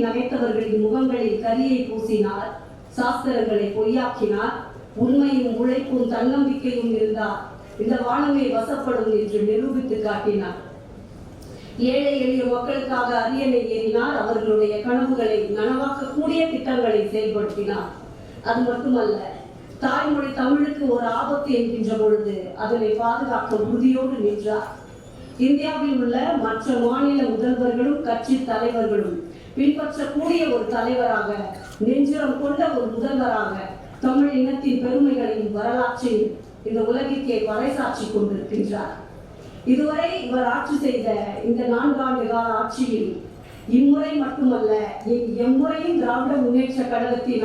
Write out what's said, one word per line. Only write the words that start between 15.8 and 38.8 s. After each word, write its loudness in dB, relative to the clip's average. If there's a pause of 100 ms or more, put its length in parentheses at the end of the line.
திட்டங்களை 2 (120)
செயல்படுத்தினார். -2 (540)
அது 2
மட்டுமல்ல, 2 (600)
தாய்மொழி 0
தமிழுக்கு 2
ஒரு 2 (120)
ஆபத்து -2
என்கின்ற 0
பொழுது 2 (220)
அதனை 0
பாதுகாக்க 0
உறுதியோடு 2
நின்றார். 0 (680)
இந்தியாவில் 2
உள்ள 2 (260)
மற்ற -2
மாநில 2
முதல்வர்களும் 2
கட்சி 0 (100)
தலைவர்களும் 0 (400)
பின்பற்றக்கூடிய 0 (120)
ஒரு 0
தலைவராக, 0 (480)
நெஞ்சுரம் 2
கொண்ட 0 (140)
ஒரு 0
முதல்வராக 0 (440)
தமிழ் 4
இனத்தின் 2
பெருமைகளையும் 2
வரலாற்றையும் 0 (340)
இந்த 0
உலகிற்கே 0 (120)
பறைசாற்றி -2
கொண்டிருக்கின்றார். -2 (720)